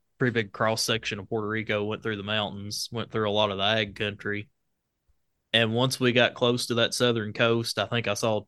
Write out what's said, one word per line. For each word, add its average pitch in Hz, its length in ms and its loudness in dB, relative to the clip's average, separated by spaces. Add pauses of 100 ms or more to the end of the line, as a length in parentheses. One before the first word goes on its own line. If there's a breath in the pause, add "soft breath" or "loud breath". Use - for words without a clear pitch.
(180)
pretty 123 160 2
big 110 180 0
cross 110 300 0
section 110 360 -2
of 95 100 -12
Puerto 110 200 -2
Rico, 107 360 -2
went 107 180 -4
through 110 140 -4
the 98 60 -8
mountains, 104 720 -4
went 117 180 -6
through 110 180 0
a 101 40 2
lot 104 180 4
of 95 80 -2
the 98 60 0
ag 107 320 2
country. 104 520 -6 (1040)
And 113 220 4
once 127 260 0
we 123 120 4
got 120 220 4
close 123 320 0
to 120 80 -2
that 117 200 2
southern 117 380 0
coast, 117 460 0
I 101 80 0
think 117 220 -2
I 104 60 0
saw 107 340 0